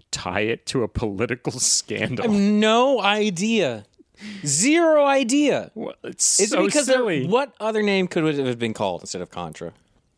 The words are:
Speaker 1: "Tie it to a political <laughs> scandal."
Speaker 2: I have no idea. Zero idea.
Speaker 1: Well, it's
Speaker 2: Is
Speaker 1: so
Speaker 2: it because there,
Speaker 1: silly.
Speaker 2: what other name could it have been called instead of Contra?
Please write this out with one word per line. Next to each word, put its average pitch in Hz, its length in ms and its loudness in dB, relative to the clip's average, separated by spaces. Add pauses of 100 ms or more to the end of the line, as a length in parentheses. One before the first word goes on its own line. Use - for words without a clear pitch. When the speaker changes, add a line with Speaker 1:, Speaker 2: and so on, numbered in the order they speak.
(100)
Speaker 1:
"Tie 90 300 -6
it 113 260 -4
to 131 160 -4
a 107 60 -2
political 110 640 -6
<laughs> 127 80 -10
scandal." - 680 -2
Speaker 2:
I 220 40 0
have 202 80 2
no 220 600 2
idea. 202 840 0 (600)
Zero 294 580 4
idea. 269 680 2
Speaker 1:
Well, - 200 -10 (100)
it's - 360 0
Speaker 2:
Is 208 100 2
Speaker 1:
so 196 120 2
Speaker 2:
it 196 40 2
because 262 200 2
there, 262 100 4
Speaker 1:
silly. 180 300 0
Speaker 2:
what 240 340 0
other 214 220 0
name 196 260 2
could 165 160 0
it 143 220 0
have 123 120 -2
been 117 160 -2
called 92 280 -2
instead 92 200 -8
of 87 80 -10
Contra? 85 420 -10 (460)